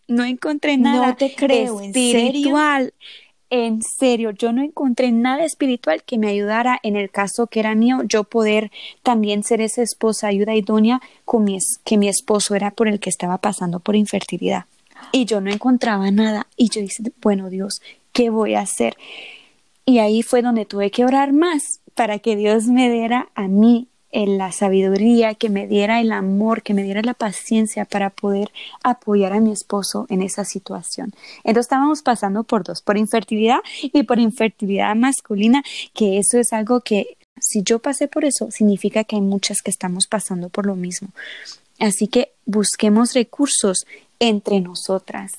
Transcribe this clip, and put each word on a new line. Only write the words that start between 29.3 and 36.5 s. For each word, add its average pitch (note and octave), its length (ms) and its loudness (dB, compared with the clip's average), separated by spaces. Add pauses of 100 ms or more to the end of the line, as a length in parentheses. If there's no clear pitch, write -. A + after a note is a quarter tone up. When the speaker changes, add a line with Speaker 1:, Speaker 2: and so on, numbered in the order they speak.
Speaker 1:
a G#3 80 2
mi A3 120 2
esposo G3+ 560 -6
en F#3+ 120 -2
esa G3 240 -4
situación. - 680 -10 (320)
Entonces A#3 220 2
estábamos C#4+ 360 0
pasando G#3 400 -2
por G#3+ 220 -2
dos, - 180 -12
por G#3 160 0
infertilidad A3 600 0 (240)
y C#4+ 200 2
por A3 160 0
infertilidad G#3 800 0
masculina, A#3 640 2 (320)
que G3+ 240 2
eso G#3 200 2
es A#3 140 0